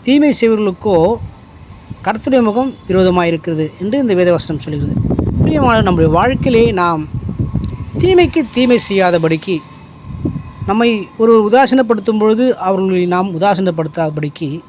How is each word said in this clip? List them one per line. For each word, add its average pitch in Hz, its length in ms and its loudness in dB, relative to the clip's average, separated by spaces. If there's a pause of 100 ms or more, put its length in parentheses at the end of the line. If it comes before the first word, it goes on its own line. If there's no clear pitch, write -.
தீமை 285 380 2
செய்வர்களுக்கோ 208 720 2 (880)
கர்த்தருடைய 240 380 0
முகம் 233 320 0 (140)
விரோதமாயிருக்கிறது 170 800 0 (100)
என்று 214 180 -2
இந்த 233 160 0
வேதவசனம் 175 440 0
சொல்கிறது. 147 340 -4 (500)
பிரியமான 262 380 2
நம்முடைய 165 320 2
வாழ்க்கையிலே 233 600 2
நாம் 170 360 -2 (880)
தீமைக்கு 349 520 2
தீமை 247 280 2 (100)
செய்யாதபடிக்கு, 175 680 0 (1080)
நம்மை 220 420 0 (100)
ஒருவர் 226 320 4
உதாசீனப்படுத்தும் 233 680 2
பொழுது 220 380 2
அவர்களை 185 500 -2
நாம் 180 340 -2
உதாசீனப்படுத்தாதபடிக்கு 160 1300 -2